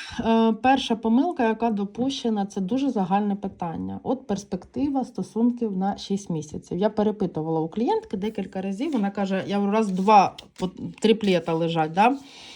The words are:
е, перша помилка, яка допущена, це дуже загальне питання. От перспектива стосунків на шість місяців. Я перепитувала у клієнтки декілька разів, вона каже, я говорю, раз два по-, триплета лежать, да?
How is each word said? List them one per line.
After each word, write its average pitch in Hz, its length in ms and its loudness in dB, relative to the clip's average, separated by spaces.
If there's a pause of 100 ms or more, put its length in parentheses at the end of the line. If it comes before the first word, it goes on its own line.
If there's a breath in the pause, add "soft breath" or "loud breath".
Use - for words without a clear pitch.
(200)
е, 226 320 4
перша 254 440 2
помилка, 240 520 2
яка 226 220 0
допущена, 214 760 -2
це 202 140 -6
дуже 254 300 0
загальне 202 460 0
питання. 190 680 -8
От 254 240 -4
перспектива 247 800 -4
стосунків 226 720 -2
на 190 220 -2
шість - 320 -6
місяців. 160 480 -6
Я 208 120 2
перепитувала 196 680 -2
у 160 80 -2
клієнтки 277 480 -2
декілька 190 440 -6
разів, 196 320 -4
вона 202 180 0
каже, 190 360 -2
я 196 100 -2
говорю, 202 160 0
раз 220 160 2
два 190 480 6 (220)
по-, 185 120 -4 (300)
триплета 196 540 2
лежать, 160 380 0
да? 226 240 4 (400 loud breath)